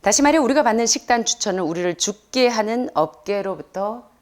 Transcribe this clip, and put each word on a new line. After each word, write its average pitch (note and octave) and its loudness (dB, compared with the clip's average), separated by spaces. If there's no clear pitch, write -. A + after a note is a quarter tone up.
다시 G#3+ 2
말해 D4 4
우리가 C#4 2
받는 A#3 2
식단 A#3 0
추천은 F#3+ -4
우리를 E3+ -4
죽게 A#3+ -2
하는 A3+ -2
업계로부터 G3 -4